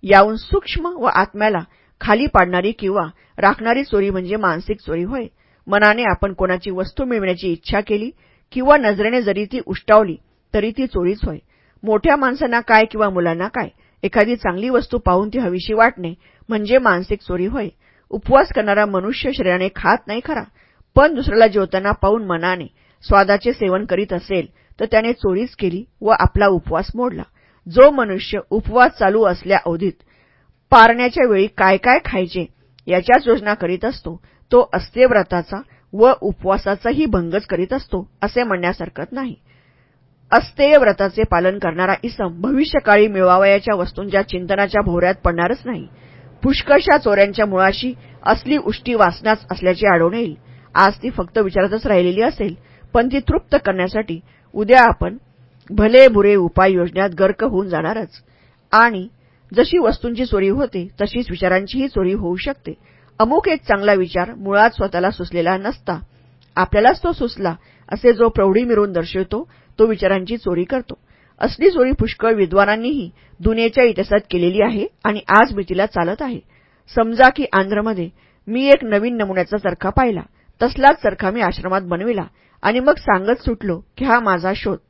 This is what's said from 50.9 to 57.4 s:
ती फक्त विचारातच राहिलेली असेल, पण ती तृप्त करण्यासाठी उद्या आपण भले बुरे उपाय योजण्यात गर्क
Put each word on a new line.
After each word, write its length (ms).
ती 80
फक्त 280
विचारातच 480
राहिलेली 360
असेल, 320
पण 140
ती 100
तृप्त 360
करण्यासाठी 560
उद्या 280
आपण 340
भले 380
बुरे 260
उपाय 380
योजण्यात 460
गर्क 260